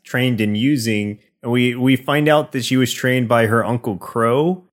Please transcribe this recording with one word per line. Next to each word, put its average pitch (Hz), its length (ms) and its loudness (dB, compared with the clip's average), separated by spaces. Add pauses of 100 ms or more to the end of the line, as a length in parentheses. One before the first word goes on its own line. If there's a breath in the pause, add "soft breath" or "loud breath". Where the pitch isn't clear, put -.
trained 123 380 -2
in 107 160 0
using. 110 640 -2 (240 soft breath)
And 120 80 -4
we, 123 240 0
we 127 180 2
find 147 340 0
out 151 240 2
that 127 120 -4
she 131 120 0
was 127 160 2
trained 127 360 -2
by 117 180 4
her 110 180 2
Uncle 113 340 -4
Crow, 139 760 -2